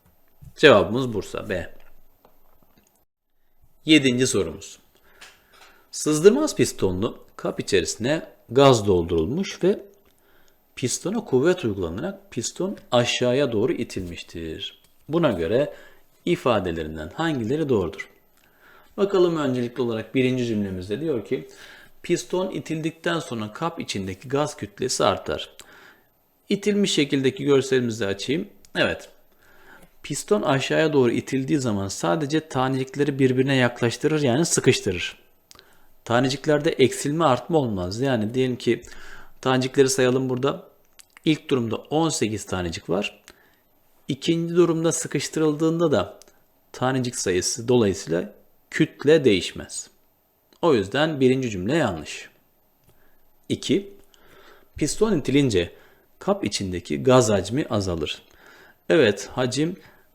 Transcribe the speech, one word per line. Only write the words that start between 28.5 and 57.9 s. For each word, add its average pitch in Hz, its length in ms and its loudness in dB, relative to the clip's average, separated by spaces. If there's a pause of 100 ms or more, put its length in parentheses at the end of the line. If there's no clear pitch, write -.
Evet. 113 340 -2 (920)
Piston - 380 -2
aşağıya 151 520 0
doğru 127 180 4
itildiği 135 480 -2
zaman 104 280 -2
sadece 156 600 -2
tanecikleri 135 720 -2
birbirine 135 360 2
yaklaştırır, 127 640 0
yani 139 240 2
sıkıştırır. - 760 0 (840)
Taneciklerde 135 640 0
eksilme, 147 540 2
artma 156 320 2
olmaz. 104 440 -2
Yani 120 320 0
diyelim 131 220 0
ki 113 260 0 (600)
tanecikleri 131 480 2
sayalım 127 400 2
burada. 131 380 -2 (580)
İlk 151 240 0
durumda 117 260 0
on 156 340 0
sekiz 107 360 -4
tanecik 87 440 -6
var. 95 340 -4 (840)
İkinci 165 480 -4
durumda 165 360 4
sıkıştırıldığında 160 1000 0
da 101 280 0 (520)
tanecik 127 440 -2
sayısı 95 520 -2
dolayısıyla 123 680 0 (380)
kütle 151 540 2
değişmez. - 640 -2 (720)
O 165 120 4
yüzden 135 460 0
birinci 131 300 2
cümle 104 260 -2
yanlış. 98 540 -4 (1200)
İki, 143 440 -2 (840)
piston 202 400 0
itilince 127 540 0 (480)
kap 302 260 -2
içindeki 92 580 -6
gaz 127 260 6
hacmi 104 400 -2
azalır. 92 520 -4 (680)